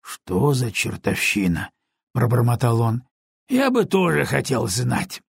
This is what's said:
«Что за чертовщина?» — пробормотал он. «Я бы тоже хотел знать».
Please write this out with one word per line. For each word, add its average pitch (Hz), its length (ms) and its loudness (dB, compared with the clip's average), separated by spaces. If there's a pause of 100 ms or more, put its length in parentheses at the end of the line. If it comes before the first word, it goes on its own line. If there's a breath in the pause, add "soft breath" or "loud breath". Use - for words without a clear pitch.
«Что - 540 -2
за 123 180 -2
чертовщина?» — 92 1000 -2 (420)
пробормотал 120 680 2
он. 117 220 0 (480)
«Я 262 220 2
бы 233 120 2
тоже 165 420 2
хотел 127 420 -2
знать». 123 540 -4 (120)